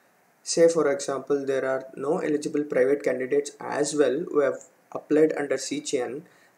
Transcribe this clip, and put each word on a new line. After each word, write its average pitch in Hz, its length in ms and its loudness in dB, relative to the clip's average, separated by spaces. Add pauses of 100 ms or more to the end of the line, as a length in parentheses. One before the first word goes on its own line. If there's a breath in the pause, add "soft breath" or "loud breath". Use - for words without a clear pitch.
(440 soft breath)
Say 165 260 4
for 156 220 2
example, 139 540 -2
there 131 200 0
are 131 300 -4
no 147 240 -2
eligible 147 440 -2
private 143 400 2
candidates 131 560 -2
as 135 360 -4
well 143 340 2
who 147 100 2
have 139 200 0 (320)
applied 151 460 2
under 135 200 -2
C 143 240 -6
G 143 180 -2
N, 123 240 -6 (340 soft breath)